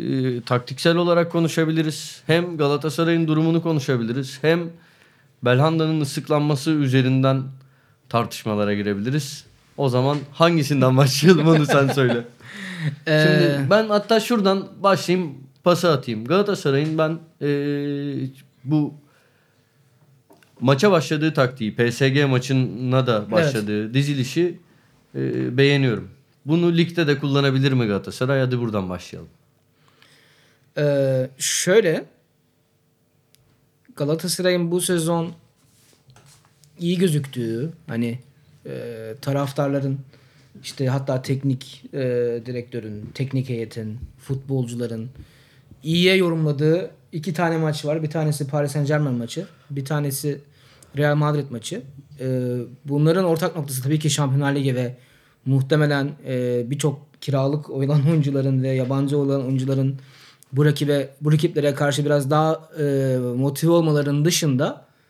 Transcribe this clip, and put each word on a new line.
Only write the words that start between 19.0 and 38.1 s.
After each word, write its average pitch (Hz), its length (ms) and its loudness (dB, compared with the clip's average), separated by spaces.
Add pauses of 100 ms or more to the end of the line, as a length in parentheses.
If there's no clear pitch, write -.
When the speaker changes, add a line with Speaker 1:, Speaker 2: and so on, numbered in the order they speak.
Speaker 1:
maça 139 300 4
başladığı 156 440 0
taktiği, 117 400 -2
P 120 180 2
S 135 160 2
G 143 160 2
maçına 127 840 0
da 113 120 2
Speaker 2:
Evet. 104 120 -6
Speaker 1:
başladığı 110 640 0
dizilişi, 143 640 0 (560)
e, 127 420 -4
beğeniyorum. 135 520 2 (380)
Bunu 170 300 2
ligde 170 300 0
de 143 120 2
kullanabilir 139 540 2
mi 123 140 2
Galatasaray? 127 540 -2
Hadi 127 200 0
buradan 104 280 -2
başlayalım. 87 420 -12 (1500)
Speaker 2:
Ee, 135 600 0
şöyle, 196 640 2 (1900)
Galatasaray'ın 170 760 -2
bu 180 100 0
sezon 170 520 0 (1500)
iyi 175 200 -2
gözüktüğü, 139 760 -2 (140)
hani, 117 320 -4 (480)